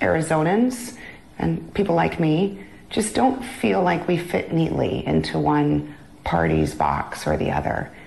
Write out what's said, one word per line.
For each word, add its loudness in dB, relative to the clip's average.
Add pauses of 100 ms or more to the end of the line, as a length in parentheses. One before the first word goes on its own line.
Arizonans 2 (420)
and -2
people 2
like 2
me 0 (240)
just -2
don't 2
feel 0
like 0
we 2
fit -4
neatly 0
into 0
one 2 (300)
party's 2
box -2
or 2
the -2
other. -2 (180)